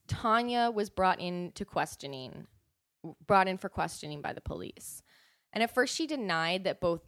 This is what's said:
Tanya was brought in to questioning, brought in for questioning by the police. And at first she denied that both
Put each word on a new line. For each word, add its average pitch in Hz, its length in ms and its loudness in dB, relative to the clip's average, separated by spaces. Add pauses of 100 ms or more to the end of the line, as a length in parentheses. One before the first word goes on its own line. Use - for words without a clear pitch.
Tanya 233 680 2
was 208 160 0
brought 185 300 2
in 175 340 -4
to 202 100 -6
questioning, 139 840 -6 (800)
brought 190 200 8
in 185 120 0
for 190 100 -6
questioning 151 520 -6
by - 120 -4
the - 80 -12
police. - 640 -10 (500)
And 214 100 0
at 233 100 0
first 254 220 2
she 330 120 -2
denied 185 580 0
that 170 160 -2
both 170 280 0